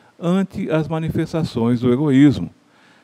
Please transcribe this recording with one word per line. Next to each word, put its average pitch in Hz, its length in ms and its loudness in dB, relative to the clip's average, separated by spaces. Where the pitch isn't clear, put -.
ante 190 500 -2
as 156 200 -2
manifestações 156 880 -2
do 123 140 0
egoísmo, 135 600 4